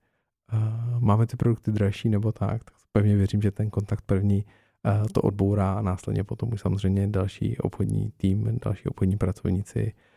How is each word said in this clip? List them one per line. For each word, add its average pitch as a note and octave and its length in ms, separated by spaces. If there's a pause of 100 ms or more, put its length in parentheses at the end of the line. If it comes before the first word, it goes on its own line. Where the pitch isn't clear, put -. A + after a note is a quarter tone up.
(1000)
máme A2+ 280
ty B2 100
produkty A2+ 360
dražší G#2 360
nebo G#2+ 240
tak, - 320
tak - 100 (180)
pevně G#2 240
věřím, G2+ 260
že G2+ 80
ten G#2+ 200
kontakt G#2 360
první, G2+ 380 (420)
eh, G#2+ 160 (100)
to - 100
odbourá G2+ 500
a G#2 100
následně G2 420
potom A2+ 280
už G#2 80
samozřejmě G2 460
další G#2 520
obchodní G#2 580
tým, G#2+ 480
další G2+ 200
obchodní F#2+ 320
pracovníci, G2 760 (240)